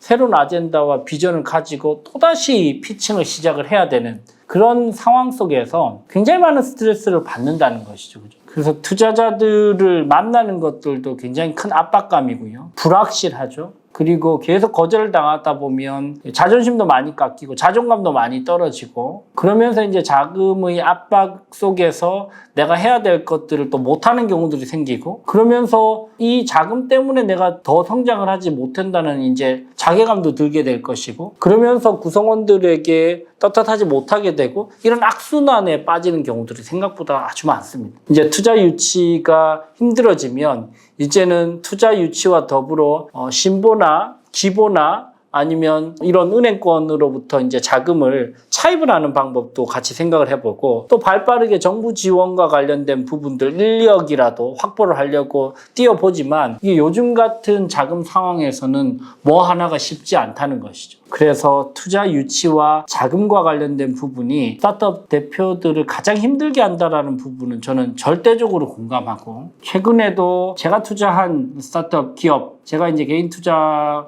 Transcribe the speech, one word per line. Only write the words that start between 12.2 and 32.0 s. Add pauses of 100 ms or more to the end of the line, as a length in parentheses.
불확실하죠. (200)
그리고
계속
거절을
당하다
보면 (100)
자존심도
많이
깎이고
자존감도
많이
떨어지고, (100)
그러면서
이제
자금의
압박
속에서 (240)
내가
해야
될
것들을
또
못하는
경우들이
생기고,
그러면서 (120)
이
자금
때문에
내가
더
성장을
하지
못한다는
이제 (100)
자괴감도
들게
될
것이고,
그러면서
구성원들에게 (140)